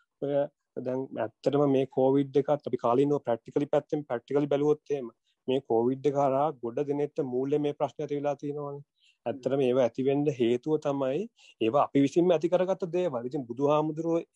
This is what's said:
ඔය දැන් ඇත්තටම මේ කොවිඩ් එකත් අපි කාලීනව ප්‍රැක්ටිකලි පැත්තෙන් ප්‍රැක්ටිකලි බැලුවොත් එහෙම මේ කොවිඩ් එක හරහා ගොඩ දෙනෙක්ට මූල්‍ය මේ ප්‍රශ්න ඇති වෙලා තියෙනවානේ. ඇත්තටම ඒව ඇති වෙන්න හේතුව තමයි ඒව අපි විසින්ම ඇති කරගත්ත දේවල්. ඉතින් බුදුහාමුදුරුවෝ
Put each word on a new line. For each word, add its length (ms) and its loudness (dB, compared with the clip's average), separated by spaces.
ඔය 100 -2
දැන් 240 -4
ඇත්තටම 520 -2
මේ 200 4
කොවිඩ් 500 2
එකත් 300 2
අපි 100 -2
කාලීනව 440 2
ප්‍රැක්ටිකලි 460 -4
පැත්තෙන් 380 -2
ප්‍රැක්ටිකලි 420 -2
බැලුවොත් 420 0
එහෙම 220 -6
මේ 140 0
කොවිඩ් 440 0
එක 100 2
හරහා 380 2
ගොඩ 280 -6
දෙනෙක්ට 400 -4
මූල්‍ය 360 -2
මේ 140 0
ප්‍රශ්න 300 -4
ඇති 140 -4
වෙලා 200 -4
තියෙනවානේ. 480 -10
ඇත්තටම 340 -2
ඒව 180 4
ඇති 260 0
වෙන්න 260 2
හේතුව 480 0
තමයි 460 -4
ඒව 160 2
අපි 240 2
විසින්ම 300 4
ඇති 180 2
කරගත්ත 380 0
දේවල්. 400 -4
ඉතින් 200 -6
බුදුහාමුදුරුවෝ 760 0